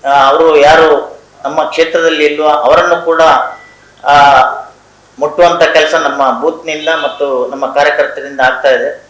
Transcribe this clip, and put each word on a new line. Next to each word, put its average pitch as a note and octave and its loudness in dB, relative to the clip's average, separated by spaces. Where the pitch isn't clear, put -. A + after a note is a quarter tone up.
ಆ, C#3 4
ಅವರು D#3 2
ಯಾರು D3+ 2
ನಮ್ಮ D3 -4
ಕ್ಷೇತ್ರದಲ್ಲಿ D#3+ -2
ಇಲ್ವೋ D3+ 0
ಅವರನ್ನು E3 0
ಕೂಡ, D#3+ 0
ಆ, C#3+ 4
ಮುಟ್ಟುವಂತ E3+ 0
ಕೆಲಸ D#3+ 0
ನಮ್ಮ C#3+ -2
ಬೂತ್ನಿಂದ D#3 -6
ಮತ್ತು C#3 -4
ನಮ್ಮ C#3 -6
ಕಾರ್ಯಕರ್ತರಿಂದ C#3+ -2
ಆಗ್ತಾ C3 0
ಇದೆ. C3 -2